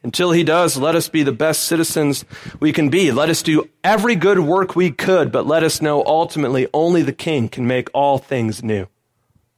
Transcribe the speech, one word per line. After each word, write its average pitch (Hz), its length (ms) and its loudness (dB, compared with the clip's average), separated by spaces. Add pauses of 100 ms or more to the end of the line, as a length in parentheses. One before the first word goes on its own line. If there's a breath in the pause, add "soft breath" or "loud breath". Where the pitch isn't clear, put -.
Until 175 260 -2
he 165 140 4
does, 160 320 2
let 147 180 0
us 165 140 0
be 156 160 0
the 139 80 0
best 156 320 -2
citizens 160 600 -2 (360 loud breath)
we 156 120 2
can 151 180 0
be. 170 200 2
Let 143 180 0
us - 140 -2
do - 260 0 (140)
every 220 320 2
good 190 240 2
work 180 380 0
we 175 160 2
could, 160 400 0
but 135 160 0
let 160 160 2
us 156 180 0
know 147 240 0
ultimately 147 680 0
only 170 300 2
the 135 100 -2
King 143 360 -4
can 123 180 -4
make 127 260 -2
all 139 260 2
things 113 440 -4
new. 107 240 -4 (720)